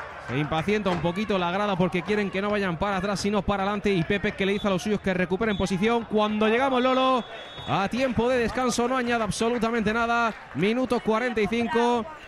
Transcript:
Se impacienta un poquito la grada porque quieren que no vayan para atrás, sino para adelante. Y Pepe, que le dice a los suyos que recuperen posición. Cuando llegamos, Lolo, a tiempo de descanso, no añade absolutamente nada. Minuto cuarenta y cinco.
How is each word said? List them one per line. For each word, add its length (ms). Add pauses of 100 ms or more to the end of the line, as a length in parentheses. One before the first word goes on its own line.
(300)
Se 80
impacienta 520
un 120
poquito 360
la 140
grada 240
porque 260
quieren 300
que 100
no 80
vayan 280
para 180
atrás, 240
sino 220
para 220
adelante. 280
Y 120
Pepe, 280
que 140
le 80
dice 140
a 20
los 120
suyos 200
que 120
recuperen 440
posición. 520
Cuando 380
llegamos, 340
Lolo, 440 (420)
a 220
tiempo 400
de 80
descanso, 500
no 80
añade 260
absolutamente 720
nada. 400 (220)
Minuto 460
cuarenta 400
y 60
cinco. 580 (220)